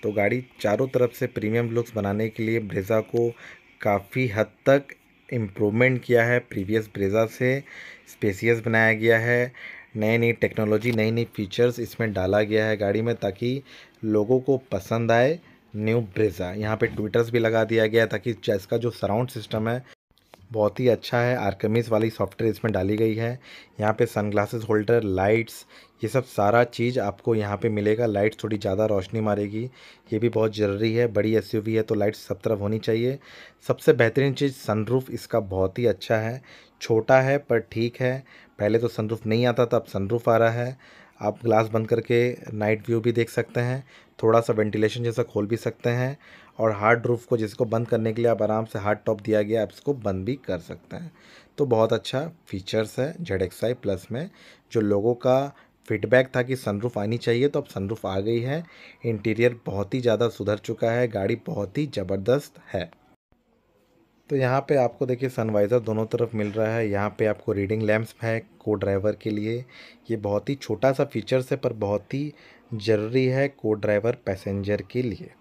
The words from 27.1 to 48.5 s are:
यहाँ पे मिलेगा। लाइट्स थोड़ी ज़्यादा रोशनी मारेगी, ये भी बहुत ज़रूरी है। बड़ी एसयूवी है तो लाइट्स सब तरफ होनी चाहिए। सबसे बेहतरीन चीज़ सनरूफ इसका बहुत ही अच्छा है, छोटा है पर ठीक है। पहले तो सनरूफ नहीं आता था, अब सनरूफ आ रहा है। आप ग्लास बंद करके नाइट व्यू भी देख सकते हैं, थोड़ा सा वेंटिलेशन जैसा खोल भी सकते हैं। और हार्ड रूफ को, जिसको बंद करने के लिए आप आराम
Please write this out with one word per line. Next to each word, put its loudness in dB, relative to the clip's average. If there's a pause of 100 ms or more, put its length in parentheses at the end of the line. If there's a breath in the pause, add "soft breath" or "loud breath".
यहाँ -2
पे -2
मिलेगा। 0
लाइट्स 0
थोड़ी -4
ज़्यादा 0
रोशनी -2
मारेगी, -2 (500 loud breath)
ये 0
भी 2
बहुत 0
ज़रूरी 0
है। 2
बड़ी 2
एसयूवी -2
है 2
तो -2
लाइट्स -2
सब -8
तरफ 0
होनी -2
चाहिए। -2 (500 loud breath)
सबसे 4
बेहतरीन 4
चीज़ 0
सनरूफ -2
इसका -2
बहुत -2
ही 0
अच्छा 2
है, -4 (400 loud breath)
छोटा 4
है 2
पर 0
ठीक -6
है। -2 (360 loud breath)
पहले 2
तो 0
सनरूफ -4
नहीं 2
आता 2
था, 0
अब -2
सनरूफ -2
आ 6
रहा 4
है। -6 (440 loud breath)
आप -2
ग्लास 4
बंद -2
करके 2 (180)
नाइट -2
व्यू 2
भी 0
देख 0
सकते -4
हैं, -4 (360 loud breath)
थोड़ा 4
सा 0
वेंटिलेशन 0
जैसा -2
खोल -4
भी -2
सकते -4
हैं। -4 (420 loud breath)
और 2
हार्ड 2
रूफ 0
को, 0
जिसको -2
बंद -2
करने 0
के -4
लिए 4
आप 0
आराम 0